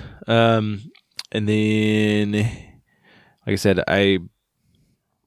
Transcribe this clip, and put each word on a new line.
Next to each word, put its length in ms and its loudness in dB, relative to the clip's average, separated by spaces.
Um, 640 0
and 160 -4
then, 840 0
like 160 0
I 100 -2
said, 300 2
I 320 2